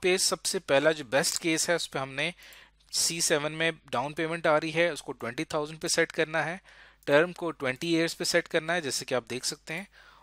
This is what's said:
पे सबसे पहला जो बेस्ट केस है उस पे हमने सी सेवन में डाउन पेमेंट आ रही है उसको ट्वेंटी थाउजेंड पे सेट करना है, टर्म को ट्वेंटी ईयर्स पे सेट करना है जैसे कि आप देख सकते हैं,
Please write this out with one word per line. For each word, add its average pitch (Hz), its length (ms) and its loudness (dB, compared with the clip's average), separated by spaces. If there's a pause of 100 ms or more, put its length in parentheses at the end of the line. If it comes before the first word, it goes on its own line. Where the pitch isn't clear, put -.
पे 185 160 2
सबसे - 420 -2
पहला 147 320 4
जो 151 120 -6
बेस्ट 131 380 0
केस 160 280 0
है 170 60 2
उस - 100 -4
पे - 120 -8
हमने 135 340 -4 (600)
सी - 280 0
सेवन 151 320 2
में 160 200 0 (200)
डाउन 143 220 0
पेमेंट 165 320 -2
आ 151 120 6
रही 160 120 -4
है 165 220 2
उसको 139 200 -10
ट्वेंटी 120 320 -6
थाउजेंड 156 360 -4
पे 170 80 -4
सेट 165 240 2
करना 156 300 -2
है, 165 180 -6 (460)
टर्म 160 260 6
को 170 180 -6
ट्वेंटी 135 440 -4
ईयर्स 165 200 2
पे - 100 -6
सेट - 240 0
करना 160 240 -2
है 180 80 -2
जैसे 135 240 -4
कि 131 100 -4
आप 120 140 -2
देख 123 160 -6
सकते - 300 -8
हैं, 190 140 -10 (340)